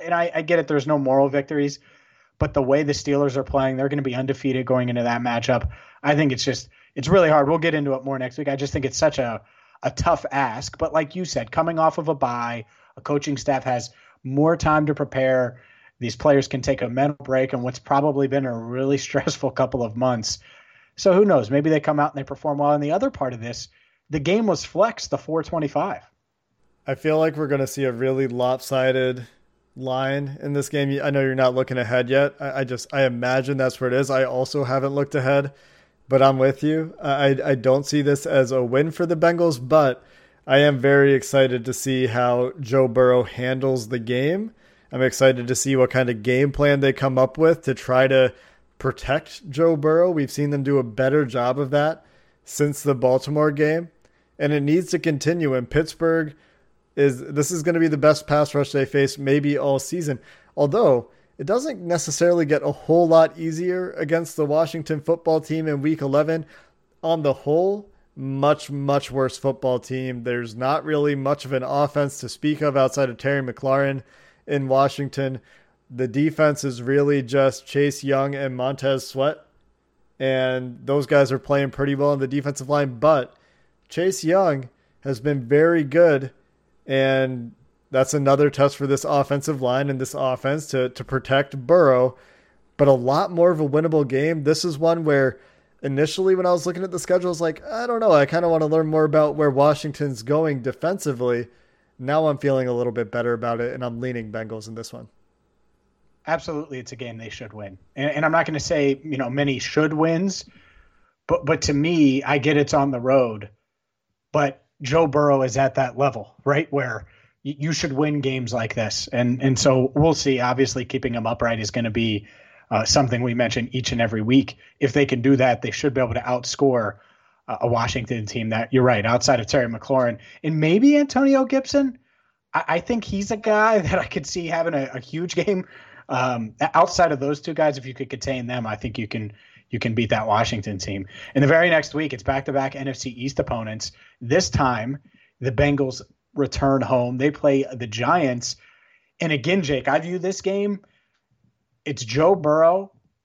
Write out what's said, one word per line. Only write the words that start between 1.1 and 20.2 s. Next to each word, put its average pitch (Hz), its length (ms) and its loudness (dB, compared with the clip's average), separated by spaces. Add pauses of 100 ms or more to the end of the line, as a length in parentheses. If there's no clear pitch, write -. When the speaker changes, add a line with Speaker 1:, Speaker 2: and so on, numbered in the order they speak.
Speaker 1:
victories, 143 480 -2 (600)
but 151 140 -2
the 143 100 2
way 135 200 2
the 147 100 0
Steelers 143 460 0
are 131 60 -2
playing, 131 340 -2
they're 139 100 0
gonna 147 140 -2
be 131 120 -4
undefeated 131 520 -4
going 127 240 0
into 120 140 -2
that 120 180 -2
matchup. 120 480 -2 (320)
I 147 120 2
think 147 180 2
it's 127 120 -6
just, - 240 -4 (260)
it's 131 140 -6
really 175 220 6
hard. 147 180 4
We'll 165 80 2
get 160 180 0
into 143 200 -2
it 131 100 -6
more 135 140 -4
next 127 180 -8
week. 147 120 -6
I 139 80 0
just 139 180 -4
think 143 100 -2
it's 131 140 -6
such 151 200 2
a, 117 220 -4 (420)
a 127 80 -2
tough - 400 0
ask. 127 460 -4
But 160 160 -4
like 156 240 -2
you 185 80 -6
said, 123 260 -6
coming 165 280 -2
off 160 180 2
of 160 120 -4
a 160 60 0
bye, 120 520 -4 (320)
a - 20 -18
coaching 143 380 -4
staff 131 260 -2
has 123 260 -4 (320)
more 143 320 2
time 156 300 2
to 147 100 0
prepare. 131 680 -2 (360)
These 117 180 -6
players 139 300 4
can 135 140 -6
take 135 220 -2
a 120 80 -4
mental 143 340 -2
break 131 300 0
on 123 80 -4
what's 127 160 -6
probably 139 500 0
been 135 160 -2
a 127 100 -4
really 127 440 -2
<laughs> - 100 -10
stressful - 440 -4
couple 127 300 -2
of 107 140 -6
months. 120 440 -2 (560)